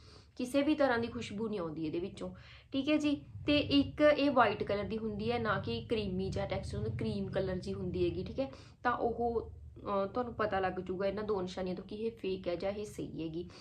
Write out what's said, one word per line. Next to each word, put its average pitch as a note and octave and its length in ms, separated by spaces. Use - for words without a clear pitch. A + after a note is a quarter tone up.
ਕਿਸੇ B3+ 260
ਵੀ D4+ 120
ਤਰ੍ਹਾਂ C4+ 240
ਦੀ A#3 80
ਖੁਸ਼ਬੂ A3+ 420
ਨਹੀਂ G#3 120
ਆਉਂਦੀ D#3+ 260
ਇਹਦੇ D#3+ 120
ਵਿੱਚੋਂ, F#3 320
ਠੀਕ C4+ 160
ਹੈ D4+ 80
ਜੀ। D4 200
ਤੇ D4 120
ਇੱਕ C#4+ 420
ਇਹ D4 300
ਵਾਈਟ A3+ 320
ਕਲਰ G3+ 220
ਦੀ G3+ 140
ਹੁੰਦੀ G#3+ 340
ਹੈ, A#3+ 60
ਨਾ G#3+ 220
ਕਿ A#3 200
ਕਰੀਮੀ F#3+ 400
ਜਿਹਾ G3 160
ਟੈਕਸਚਰ G3 320
ਹੁੰਦਾ, G#3 180
ਕਰੀਮ G3+ 320
ਕਲਰ F#3+ 280
ਜਿਹੀ F#3+ 180
ਹੁੰਦੀ F3+ 300
ਹੈਗੀ, F3 200
ਠੀਕ A3+ 160
ਹੈ। C4+ 100
ਤਾਂ A#3+ 100
ਉਹ, A#3 580
ਅਹ, G3 180
ਤੁਹਾਨੂੰ A#3+ 280
ਪਤਾ G#3 260
ਲੱਗ F#3 120
ਜੂਗਾ F#3 340
ਇਹਨਾਂ G3 180
ਦੋ G3+ 180
ਨਿਸ਼ਾਨੀਆਂ F#3 340
ਤੋਂ G3 80
ਕਿ G#3+ 120
ਇਹ A3+ 140
ਫੇਕ F#3+ 380
ਹੈ F3 80
ਜਾਂ G3 160
ਇਹ G#3 120
ਸਹੀ D#3 380
ਹੈਗੀ। E3 260